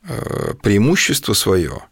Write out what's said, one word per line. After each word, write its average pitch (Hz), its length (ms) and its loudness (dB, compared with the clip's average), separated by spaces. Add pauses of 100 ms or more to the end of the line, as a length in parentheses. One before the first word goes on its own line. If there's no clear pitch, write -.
э, - 540 -6
преимущество 117 720 2
своё 87 460 0 (120)